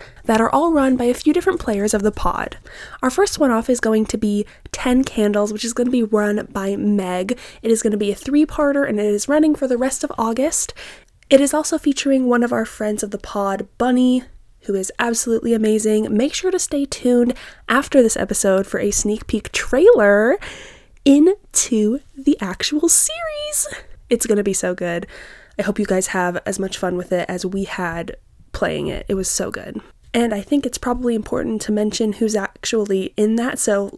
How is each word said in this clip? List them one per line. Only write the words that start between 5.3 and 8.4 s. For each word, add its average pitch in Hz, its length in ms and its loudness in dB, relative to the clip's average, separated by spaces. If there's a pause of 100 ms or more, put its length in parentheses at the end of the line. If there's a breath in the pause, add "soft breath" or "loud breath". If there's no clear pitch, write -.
which 214 120 -8
is 226 100 -6
gonna 247 160 0
be 247 120 2
run 208 480 0
by 196 260 -4
Meg. 196 640 -2 (220 loud breath)
It 226 100 0
is 226 120 2
gonna 214 160 0
be 202 120 0
a 196 60 -4
three-parter, 285 720 0